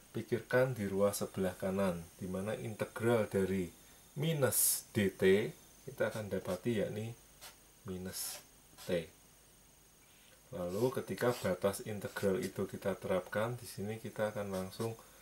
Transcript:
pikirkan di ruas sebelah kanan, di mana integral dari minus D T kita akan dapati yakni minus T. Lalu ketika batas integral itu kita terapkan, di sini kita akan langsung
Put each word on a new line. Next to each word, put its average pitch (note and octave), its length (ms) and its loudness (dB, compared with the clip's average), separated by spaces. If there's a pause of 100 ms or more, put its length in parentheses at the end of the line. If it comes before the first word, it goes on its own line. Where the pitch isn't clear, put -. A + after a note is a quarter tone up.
(160)
pikirkan B2+ 560 2
di G2+ 160 -2
ruas G2+ 320 2
sebelah F#2+ 320 0
kanan, F#2+ 480 0 (160)
di G2+ 80 -10
mana F#2+ 320 -4
integral A2+ 720 0
dari F#2+ 400 2 (480)
minus C#3+ 800 2
D G2+ 160 4
T G2+ 400 6 (320)
kita - 240 -2
akan G#2+ 240 -4
dapati G2 480 0
yakni G#2+ 320 -2 (720)
minus F#2 560 -6 (480)
T. E2+ 160 2 (1500)
Lalu F#2+ 400 0
ketika G2 400 0
batas G2 480 0
integral G2+ 560 0
itu G2 240 -2
kita F#2+ 320 -4
terapkan, G2+ 640 0
di - 80 -14
sini G#2+ 320 -6
kita G#2+ 320 -2
akan G#2 160 -4
langsung F#2+ 480 -4 (260)